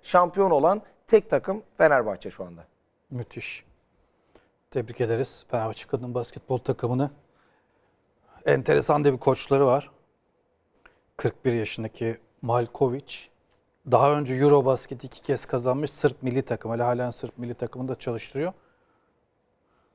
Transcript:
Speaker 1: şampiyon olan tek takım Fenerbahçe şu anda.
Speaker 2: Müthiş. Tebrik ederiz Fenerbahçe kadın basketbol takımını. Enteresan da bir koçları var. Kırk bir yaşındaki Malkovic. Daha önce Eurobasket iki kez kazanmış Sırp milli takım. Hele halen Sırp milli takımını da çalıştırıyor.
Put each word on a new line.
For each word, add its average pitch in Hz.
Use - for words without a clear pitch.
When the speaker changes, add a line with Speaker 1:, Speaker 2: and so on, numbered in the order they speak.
Speaker 1:
şampiyon 180
olan 165
tek -
takım 180
Fenerbahçe 113
şu 92
anda. 85
Speaker 2:
Müthiş. -
Tebrik 117
ederiz 117
Fenerbahçe 110
kadın 123
basketbol 123
takımını. 127
Enteresan 147
da 143
bir 127
koçları 139
var. 131
Kırk -
bir 123
yaşındaki 113
Malkovic. 123
Daha 123
önce 143
Eurobasket 135
iki -
kez -
kazanmış 131
Sırp -
milli 127
takım. 113
Hele 120
halen 123
Sırp -
milli 120
takımını 127
da 123
çalıştırıyor. 139